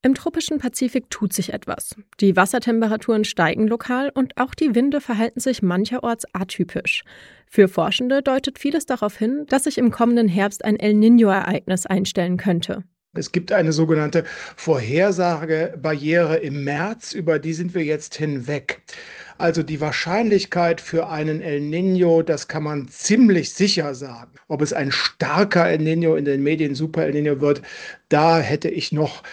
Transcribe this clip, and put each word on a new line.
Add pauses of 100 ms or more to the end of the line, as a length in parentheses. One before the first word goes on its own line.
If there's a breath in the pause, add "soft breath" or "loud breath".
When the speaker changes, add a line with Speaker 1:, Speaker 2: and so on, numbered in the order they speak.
Speaker 1:
Im
tropischen
Pazifik
tut
sich
etwas. (280)
Die
Wassertemperaturen
steigen
lokal
und
auch
die
Winde
verhalten
sich
mancherorts (100)
atypisch. (420 loud breath)
Für
Forschende
deutet
vieles
darauf
hin,
dass
sich
im
kommenden
Herbst
ein
El
Niño-Ereignis
einstellen
könnte. (280)
Speaker 2:
Es
gibt
eine
sogenannte (300 loud breath)
Vorhersagebarriere
im
März,
über
die
sind
wir
jetzt
hinweg. (580 loud breath)
Also
die
Wahrscheinlichkeit
für
einen
El
Niño,
das
kann
man
ziemlich
sicher
sagen. (160)
Ob
es
ein
starker
El
Niño,
in
den
Medien
Super
El
Niño
wird, (460 loud breath)
da
hätte
ich
noch,